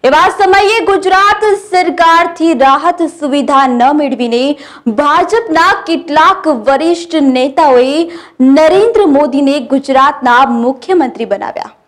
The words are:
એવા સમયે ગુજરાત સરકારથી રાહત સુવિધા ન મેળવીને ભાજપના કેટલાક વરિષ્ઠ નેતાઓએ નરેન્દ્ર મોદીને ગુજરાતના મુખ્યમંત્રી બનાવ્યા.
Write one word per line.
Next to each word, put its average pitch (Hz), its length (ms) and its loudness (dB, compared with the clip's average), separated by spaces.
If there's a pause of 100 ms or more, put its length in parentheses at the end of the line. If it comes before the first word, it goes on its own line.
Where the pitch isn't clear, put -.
એવા 320 300 2
સમયે 403 480 2
ગુજરાત 392 580 0 (160)
સરકારથી 339 1000 0
રાહત 302 360 0 (140)
સુવિધા 277 560 -2
ન 247 100 -2 (220)
મેળવીને 240 420 -2 (560)
ભાજપના 339 720 0 (160)
કેટલાક 330 640 0 (180)
વરિષ્ઠ 320 500 -2 (120)
નેતાઓએ 262 680 2 (560)
નરેન્દ્ર 392 640 4
મોદીને 277 400 0 (180)
ગુજરાતના 269 640 0 (220)
મુખ્યમંત્રી 254 720 -2
બનાવ્યા. - 400 -10 (160)